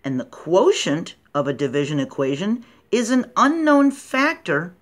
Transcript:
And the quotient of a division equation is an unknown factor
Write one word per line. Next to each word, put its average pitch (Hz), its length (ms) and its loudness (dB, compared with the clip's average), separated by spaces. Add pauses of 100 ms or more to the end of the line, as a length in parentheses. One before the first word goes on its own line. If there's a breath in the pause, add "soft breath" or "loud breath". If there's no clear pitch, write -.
And 135 160 -4
the 127 60 -6
quotient 175 880 0 (180)
of 143 140 -2
a 143 60 -2
division 143 480 -2
equation 143 640 -4 (260 loud breath)
is 233 200 0
an 254 260 0
unknown 285 560 4
factor 262 880 -4